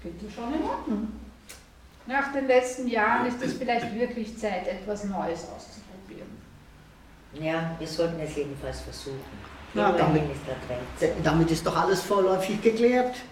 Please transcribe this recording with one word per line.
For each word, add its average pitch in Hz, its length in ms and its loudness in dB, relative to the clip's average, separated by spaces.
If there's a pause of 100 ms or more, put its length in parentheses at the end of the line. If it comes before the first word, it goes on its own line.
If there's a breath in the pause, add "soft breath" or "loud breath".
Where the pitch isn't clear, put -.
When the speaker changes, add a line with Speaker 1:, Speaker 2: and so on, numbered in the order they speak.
Speaker 1:
geht 170 200 -12
das 214 100 -12
schon 240 200 -6
in 311 100 0
Ordnung. 220 440 -2 (1000)
Nach 277 260 0
den 269 160 0
letzten 254 400 4
Jahren 233 400 2
ist - 140 -2
es 262 120 0
vielleicht 233 420 0
wirklich 226 420 -4
Zeit, 208 300 -2
etwas 202 380 -4
Neues 170 440 -4
auszuprobieren. - 800 -16 (1040)
Speaker 2:
Ja, 165 440 -2
wir 156 100 -8
sollten 170 320 0
es 143 160 -6
jedenfalls 139 460 -6
versuchen. 135 380 -10 (540)
Speaker 3:
Na, 208 160 4
Speaker 2:
Immerhin 156 260 6
Speaker 3:
damit, 151 160 2
Speaker 2:
ist 135 160 -8
der 123 600 -2
Trend. 165 180 -2
Speaker 3:
damit 165 260 6
ist - 140 0
doch 165 100 2
alles 180 260 4
vorläufig 190 600 4
geklärt. 240 540 6 (160)